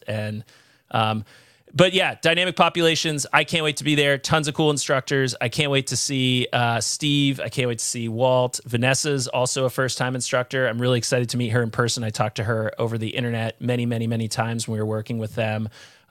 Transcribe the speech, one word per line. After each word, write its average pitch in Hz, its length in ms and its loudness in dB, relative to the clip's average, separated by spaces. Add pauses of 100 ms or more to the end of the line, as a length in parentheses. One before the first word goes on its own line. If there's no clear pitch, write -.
And, 107 380 -6 (480)
um, 110 340 0 (480)
but 180 200 4
yeah, 175 280 0
Dynamic 170 340 0
Populations, 165 800 2
I 151 120 4
can't 165 180 -2
wait 151 140 -2
to - 60 -10
be 147 120 2
there. 143 240 2
Tons 151 280 0
of 151 60 -2
cool 160 160 4
instructors. 135 720 0
I 123 80 0
can't 147 220 0
wait 135 160 2
to 131 100 -4
see, 127 560 2
uh, 117 280 2
Steve. 143 580 0
I 85 100 -6
can't 127 180 -2
wait 117 120 -2
to - 60 -6
see 117 240 -4
Walt. 127 560 2
Vanessa's 127 600 0
also 131 380 0
a 123 60 0
first-time 127 420 -2
instructor. 127 540 0
I'm 113 120 -2
really 123 200 2
excited 123 300 0
to - 80 -4
meet 123 120 0
her 120 140 2
in 113 80 -2
person. 120 320 0
I 110 80 -2
talked 110 240 0
to 113 80 -2
her 110 340 -2
over 113 220 0
the 110 80 -2
internet 117 520 -2
many, 120 280 0
many, 117 180 -2
many 113 220 0
times 113 400 -2
when 113 60 -4
we 107 80 -2
were 107 40 0
working 107 320 -4
with 110 160 -6
them. 110 340 -2 (440)